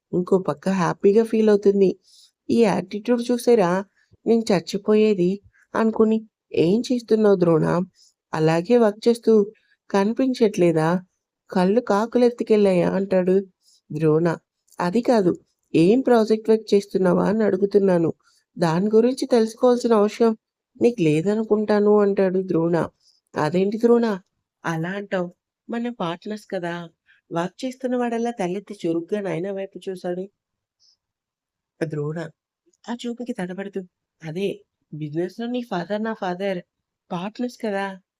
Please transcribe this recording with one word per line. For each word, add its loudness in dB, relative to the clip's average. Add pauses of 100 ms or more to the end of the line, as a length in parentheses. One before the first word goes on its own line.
(120)
ఇంకో 0
పక్క -6
హ్యాపీగా 2
ఫీల్ 0
అవుతుంది. 4 (600)
"ఈ 0
యాటిట్యూడ్ 0
చూసేరా 2 (560)
నేను 2
చచ్చిపోయేది" 0 (420)
అనుకుని, 2 (380)
"ఏం 2
చేస్తున్నావు 2
ద్రోణ? 2 (680)
అలాగే 0
వర్క్ 0
చేస్తూ 2 (560)
కనిపించట్లేదా? 0 (600)
కళ్ళు 2
కాకులెత్తుకెళ్ళాయా?" 2
అంటాడు 0 (540)
ద్రోణ. 2 (520)
"అది 0
కాదు, 2 (420)
ఏం 4
ప్రాజెక్ట్ 2
వర్క్ 0
చేస్తున్నావా 0
అని 0
అడుగుతున్నాను. 2 (460)
దాని 0
గురించి 2
తెలుసుకోవాల్సిన 2
అవసరం 2 (440)
నీకు 0
లేదనుకుంటాను" 2
అంటాడు 0
ద్రోణ. 0 (580)
"అదేంటి -2
ద్రోణ 4 (580)
అలా -6
అంటావు? -6 (380)
మన -6 (100)
పార్ట్నర్స్ -8
కదా." -8 (580)
వర్క్ -6
చేస్తున్న -6
వాడల్లా -4
తలెత్తి -8
చురుగ్గా -4
నాయన -6
వైపు -10
చూశాడు -8 (1600)
ద్రోణ. -6 (640)
ఆ -10
చూపుకి -10
తడబడుతూ, -10 (400)
"అదే -6 (440)
బిజినెస్‌లో -8
నీ -6
ఫాదర్ -6
నా -6
ఫాదర్, -6 (520)
పార్ట్నర్స్ -8
కదా. -6 (340)